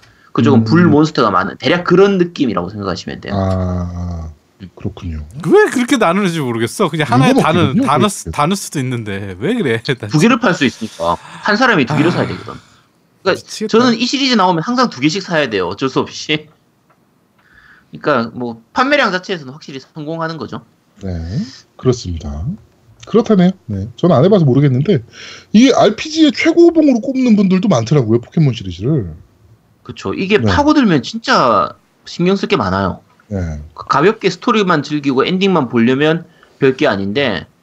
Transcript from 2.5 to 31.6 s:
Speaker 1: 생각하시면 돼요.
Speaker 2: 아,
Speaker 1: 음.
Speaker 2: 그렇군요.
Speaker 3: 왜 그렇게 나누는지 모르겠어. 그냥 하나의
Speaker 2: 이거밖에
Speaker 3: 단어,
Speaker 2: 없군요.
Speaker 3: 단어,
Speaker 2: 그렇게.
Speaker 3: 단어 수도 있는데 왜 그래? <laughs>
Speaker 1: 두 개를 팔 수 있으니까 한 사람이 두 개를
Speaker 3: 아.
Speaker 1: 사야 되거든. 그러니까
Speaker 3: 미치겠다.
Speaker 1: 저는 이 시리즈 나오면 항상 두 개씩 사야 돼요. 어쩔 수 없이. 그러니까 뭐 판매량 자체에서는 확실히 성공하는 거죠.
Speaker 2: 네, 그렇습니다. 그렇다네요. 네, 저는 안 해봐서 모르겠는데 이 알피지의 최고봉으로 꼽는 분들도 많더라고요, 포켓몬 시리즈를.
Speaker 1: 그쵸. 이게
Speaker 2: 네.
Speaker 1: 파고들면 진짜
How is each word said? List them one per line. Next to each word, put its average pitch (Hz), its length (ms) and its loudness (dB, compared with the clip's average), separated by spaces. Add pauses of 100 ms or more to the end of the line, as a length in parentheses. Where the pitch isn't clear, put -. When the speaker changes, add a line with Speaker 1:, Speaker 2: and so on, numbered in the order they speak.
Speaker 1:
생각하시면 98 520 -8
돼요. - 140 -8
Speaker 2:
아, 90 960 -4 (300)
Speaker 1:
음. 92 140 -16
Speaker 2:
그렇군요. 82 480 -10 (220)
Speaker 3:
왜 392 260 6
그렇게 247 260 -2
나누는지 185 440 0
모르겠어. 120 480 -2
그냥 151 180 -2
하나의 147 260 4
Speaker 2:
이거밖에 165 200 2
Speaker 3:
단어, 170 140 2
Speaker 2:
없군요. 185 180 0
Speaker 3:
단어, 151 220 2
Speaker 2:
그렇게. - 240 -8
Speaker 3:
단어 151 240 0
수도 - 240 -8
있는데 104 600 -6
왜 156 140 -2
그래? 135 280 -2 (140)
<laughs> 107 140 -10
Speaker 1:
두 135 100 2
개를 233 200 4
팔 185 160 0
수 139 100 0
있으니까 85 560 -4
한 - 340 -4
사람이 220 300 2
두 147 100 -4
개를 151 140 2
Speaker 3:
아. 175 40 0
Speaker 1:
사야 113 140 -2
되거든. - 260 -12 (680)
그러니까 185 240 -2
Speaker 3:
미치겠다. 214 320 -2
Speaker 1:
저는 240 220 2
이 247 80 -4
시리즈 262 260 -2
나오면 185 300 2
항상 247 260 0
두 - 120 -14
개씩 160 200 0
사야 156 300 -2
돼요. 95 160 -2
어쩔 127 200 -4
수 135 120 -2
없이. 151 480 -6 (1400)
그러니까 117 440 -2
뭐 120 260 -8 (120)
판매량 269 380 0
자체에서는 175 420 -8
확실히 147 260 -16 (140)
성공하는 160 440 -8
거죠. 117 240 -10 (420)
Speaker 2:
네, 95 80 -6 (640)
그렇습니다. 82 680 -4 (600)
그렇다네요. 202 460 2 (140)
네, 101 220 -6 (100)
저는 170 180 2
안 123 100 4
해봐서 190 200 4
모르겠는데 139 580 2 (480)
이 247 200 6
알피지의 302 600 2
최고봉으로 330 720 4
꼽는 247 340 2
분들도 190 320 2
많더라고요, 120 540 2
포켓몬 143 320 0
시리즈를. 95 600 -4 (720)
Speaker 1:
그쵸. - 300 -10
이게 196 240 0
Speaker 2:
네. 120 80 0
Speaker 1:
파고들면 220 580 4
진짜 143 680 0 (360)